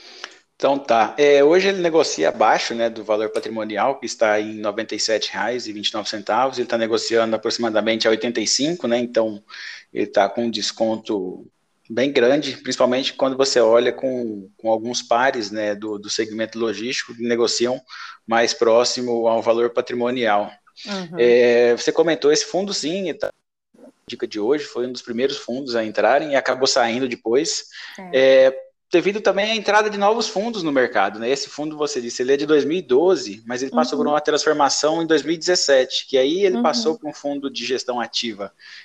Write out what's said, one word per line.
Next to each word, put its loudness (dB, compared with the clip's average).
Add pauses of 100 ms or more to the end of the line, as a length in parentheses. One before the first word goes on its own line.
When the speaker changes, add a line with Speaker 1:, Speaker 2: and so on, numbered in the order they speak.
(540)
Speaker 1:
Então 0
tá, 2
é, 6
hoje 4
ele 0
negocia 2
abaixo, 2
né, -2
do -10
valor -2
patrimonial, -4
que -12
está 0
em -6
noventa -6
e -4
sete -2
reais -4
e -10
vinte -6
e -6
nove -6
centavos, -2
ele -4
tá -2
negociando 0
aproximadamente 0
a 4
oitenta 0
e -2
cinco, -2
né, 0
então -2 (500)
ele -2
tá 2
com -4
um -2
desconto -4 (440)
bem 0
grande, 2
principalmente 0
quando -2
você 2
olha 6
com, -6
com -6
alguns -2
pares, 0
né, -2
do, -6
do -12
segmento -4
logístico -4
que -14
negociam 0 (460)
mais 2
próximo 2
ao 2
valor 2
patrimonial. -2 (320)
Speaker 2:
Uhum. -10
Speaker 1:
É, 6
você -2
comentou 2
esse 2
fundo, -4
sim, -4
tá, -6 (760)
dica -8
de -10
hoje, 0
foi -6
um -8
dos -12
primeiros -4
fundos -8
a 0
entrarem 0
e 2
acabou 0
saindo 0
depois. -2 (440)
Speaker 2:
É. 8
Speaker 1:
É, -4 (220)
devido 2
também 0
à -2
entrada 2
de -6
novos 2
fundos -4
no -2
mercado, 2
né? -4
Esse -2
fundo, -10
você -4
disse, -6
ele 2
é 4
de -6
dois 4
mil -2
e -4
doze, 2
mas -6
ele -6
passou 0
por 0
Speaker 2:
Uhum. 0
Speaker 1:
uma 2
transformação 0
em -4
dois 2
mil -4
e -4
dezessete, 0
que 0
aí 2
ele 2
Speaker 2:
Uhum. -2
Speaker 1:
passou 0
pra -14
um -8
fundo -8
de -10
gestão -4
ativa -8 (340)